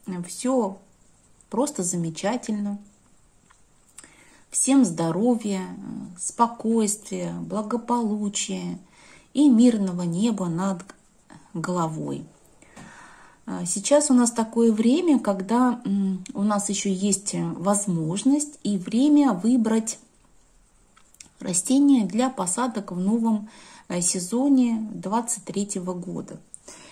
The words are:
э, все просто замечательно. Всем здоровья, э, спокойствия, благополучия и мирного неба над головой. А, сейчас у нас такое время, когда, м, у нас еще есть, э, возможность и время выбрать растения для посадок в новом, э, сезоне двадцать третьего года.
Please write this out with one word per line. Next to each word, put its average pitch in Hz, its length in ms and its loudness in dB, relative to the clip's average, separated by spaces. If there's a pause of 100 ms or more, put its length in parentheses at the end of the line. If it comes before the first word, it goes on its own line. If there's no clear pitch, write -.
э, 180 160 -8
все 226 560 -2 (720)
просто 254 320 -2
замечательно. 202 960 -4 (1700)
Всем 262 360 4
здоровья, 190 760 0
э, 185 580 -12
спокойствия, 208 1200 -2
благополучия 208 1400 -4 (560)
и 285 160 6
мирного 214 540 4
неба 190 440 0
над 180 380 -4 (680)
головой. 156 720 -4 (1300)
А, 180 140 -6
сейчас 285 460 2
у - 20 8
нас 240 160 6
такое 226 400 2
время, 247 480 4
когда, 226 680 0
м, 190 400 -2 (100)
у 196 80 -4
нас 202 260 0
еще 202 200 -2
есть, 190 460 0
э, 170 80 -4 (140)
возможность 202 1080 0
и 208 160 -2
время 269 540 4
выбрать 220 680 2 (1400)
растения 262 640 4
для 220 260 0
посадок 226 600 -4
в 180 80 -6
новом, 214 480 0 (400)
э, 180 140 -4
сезоне 226 920 2
двадцать 202 520 -4
третьего 185 480 -6
года. 175 440 -10 (540)